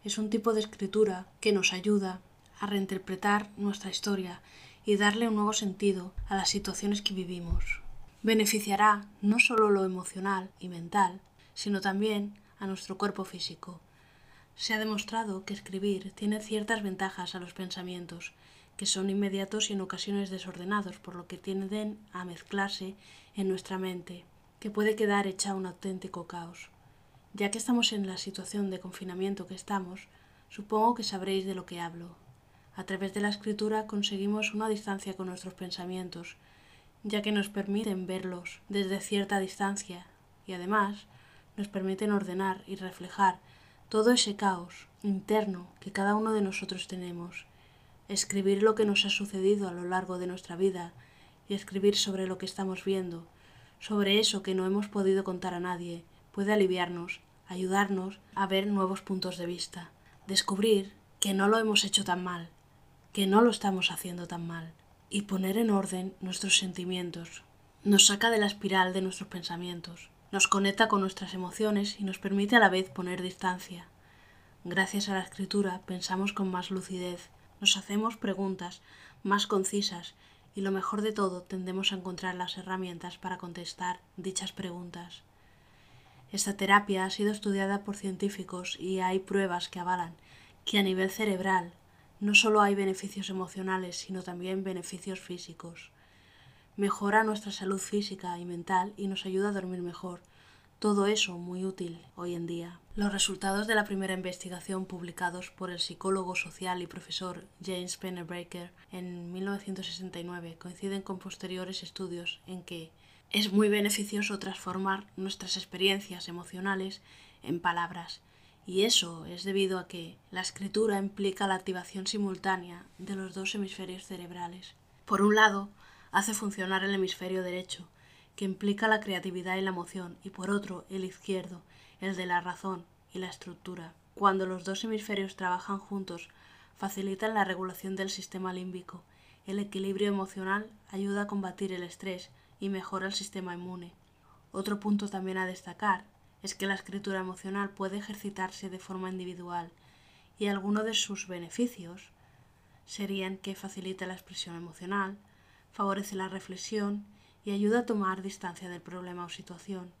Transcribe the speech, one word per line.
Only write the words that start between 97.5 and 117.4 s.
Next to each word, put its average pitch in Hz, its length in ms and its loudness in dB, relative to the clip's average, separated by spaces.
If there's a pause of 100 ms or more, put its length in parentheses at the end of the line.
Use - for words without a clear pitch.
salud 190 300 -2
física 190 580 -4
y 175 60 -10
mental 185 520 0
y 202 120 -2
nos 190 180 -4
ayuda 190 220 2
a 208 40 0
dormir 185 300 -4
mejor. 175 380 -8 (580)
Todo 202 300 4
eso 202 300 2
muy 180 260 -4
útil 175 360 -4 (140)
hoy 175 220 -4
en 170 100 -4
día. 170 320 -6 (160)
Los 202 180 2
resultados 196 540 0
de 226 80 2
la 208 100 4
primera 190 300 -2
investigación, 185 720 -6
publicados 180 640 -6
por 180 200 -8
el 175 100 -6
psicólogo 190 560 -2
social 180 460 -4
y 175 40 -6
profesor 175 580 -8 (200)
James 180 320 -4
Pennebaker 175 720 -8 (220)
en 180 400 -8
mil 185 120 -4
novecientos 196 420 -4
sesenta 180 340 -8
y 175 40 -8
nueve, 170 320 -10
coinciden 196 460 -6
con 190 160 -8
posteriores 185 640 -8
estudios 175 640 -8
en 180 160 -10
que 165 300 -12 (380)
es 208 220 2
muy 208 160 8
beneficioso 208 720 2
transformar 190 800 -4
nuestras 190 400 -4
experiencias 185 720 0
emocionales 190 720 -4 (400)